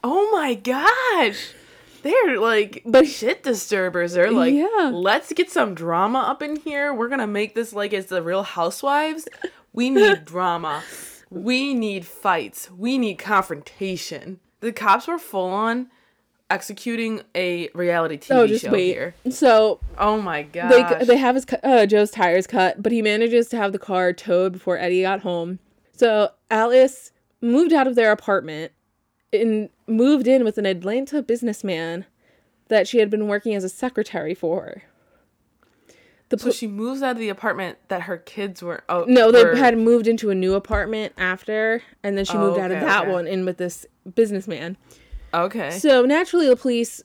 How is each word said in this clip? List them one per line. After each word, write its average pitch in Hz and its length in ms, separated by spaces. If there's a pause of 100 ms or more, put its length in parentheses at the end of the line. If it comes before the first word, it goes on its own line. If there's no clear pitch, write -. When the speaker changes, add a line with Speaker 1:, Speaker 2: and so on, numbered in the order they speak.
Speaker 1:
Oh 381 280
my 302 240
gosh! 311 960 (480)
They're, 320 380
like, 214 460
Speaker 2:
But 262 220
Speaker 1:
shit 269 360
disturbers. 185 720
They're 180 180
like, 254 220
Speaker 2:
Yeah. 349 400
Speaker 1:
"Let's 196 400
get 349 180
some 214 240
drama 170 440
up 277 220
in 294 140
here. 294 380
We're 233 160
gonna 254 180
make 208 280
this 226 180
like 202 180
it's 190 160
the 180 160
Real 185 200
Housewives. 285 840 (460)
We 247 160
need 392 340
<laughs> - 20
drama. 165 560 (480)
We 254 440
need 208 340
fights. 170 640
We 226 260
need 214 220
confrontation." 185 1200 (220)
The 226 100
cops 214 360
were 339 120
full 185 300
on 226 400 (600)
executing 220 720 (140)
a 175 400
reality 170 420
T - 120
V 269 40
Speaker 2:
Oh, 240 140
just 220 160
Speaker 1:
show - 80
Speaker 2:
wait. 185 220
Speaker 1:
here. - 200 (160)
Speaker 2:
So 220 520 (160)
Speaker 1:
Oh 214 240
my 160 220
Speaker 2:
they, 156 160
Speaker 1:
gosh. 233 460
Speaker 2:
they 240 120
have 254 180
his 262 80
cu-, - 200
uh, 247 220
Joe's 208 260
tires 185 360
cut, 196 340
but 220 120
he 226 80
manages 226 480
to 240 80
have 202 160
the 202 60
car 180 340
towed 185 400
before 180 240
Eddie 180 240
got 190 180
home. 175 400 (320)
So 214 380 (200)
Alice 240 640 (300)
moved 277 320
out 277 140
of 254 80
their 226 180
apartment 160 580 (600)
and 214 380 (160)
moved 247 400
in 254 180
with 214 140
an 214 80
Atlanta 214 560
businessman 190 840 (600)
that 208 200
she 247 100
had 214 140
been 214 160
working 208 260
as 196 100
a 185 60
secretary 202 640
for. 180 480 (1500)
The 214 100
Speaker 1:
So - 60
Speaker 2:
pol- 247 80
Speaker 1:
she - 120
moves 226 380
out 262 80
of 233 80
the 220 100
apartment 190 480 (120)
that 180 120
her 175 160
kids 190 460
were, 175 260
oh, 175 180
Speaker 2:
No, 240 240
they 240 120
Speaker 1:
were 240 120
Speaker 2:
had 247 220
moved 226 300
into 226 240
a 190 40
new 185 200
apartment 208 600
after, 214 680 (200)
and 202 140
then 196 80
she 202 120
Speaker 1:
Oh, - 20
Speaker 2:
moved 202 200
out 185 120
of - 60
Speaker 1:
okay, - 100
Speaker 2:
that 196 160
Speaker 1:
okay. 196 80
Speaker 2:
one 180 160
in 190 180
with 180 120
this 180 280 (300)
businessman. 190 640 (540)
Speaker 1:
Okay. 175 460
Speaker 2:
So 262 280
naturally, 320 420
the 254 80
police 233 500